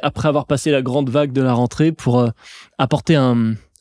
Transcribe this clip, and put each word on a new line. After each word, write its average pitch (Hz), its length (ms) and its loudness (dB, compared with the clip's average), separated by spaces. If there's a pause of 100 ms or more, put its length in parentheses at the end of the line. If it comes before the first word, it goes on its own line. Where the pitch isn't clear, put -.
après - 240 -2
avoir 143 180 0
passé 147 240 -2
la 135 140 2
grande 131 260 -2
vague 143 220 0
de 135 100 -2
la 127 120 2
rentrée, 123 380 0
pour, 123 280 0
euh, 120 100 2 (480)
apporter 143 380 0
un, 120 400 2 (260)